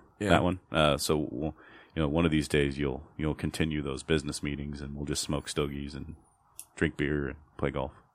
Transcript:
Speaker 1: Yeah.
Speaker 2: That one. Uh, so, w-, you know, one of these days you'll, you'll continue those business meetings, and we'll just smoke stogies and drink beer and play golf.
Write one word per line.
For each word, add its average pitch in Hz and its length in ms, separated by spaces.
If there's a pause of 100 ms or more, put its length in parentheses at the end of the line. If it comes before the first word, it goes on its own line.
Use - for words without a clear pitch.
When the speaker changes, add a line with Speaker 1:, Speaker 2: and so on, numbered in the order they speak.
(180)
Speaker 1:
Yeah. 104 120
Speaker 2:
That 82 120
one. 90 160 (140)
Uh, 73 240
so, 76 300
w-, 76 260 (420)
you 80 80
know, 73 60
one 80 160
of 80 80
these 76 160
days 71 280
you'll, 69 280 (120)
you'll 76 200
continue 78 440
those 69 220
business 73 400
meetings, 71 380
and 71 160
we'll 71 100
just 73 160
smoke 71 260
stogies 71 460
and 73 220 (580)
drink 80 220
beer 71 320
and - 80 (200)
play 71 140
golf. 69 220 (220)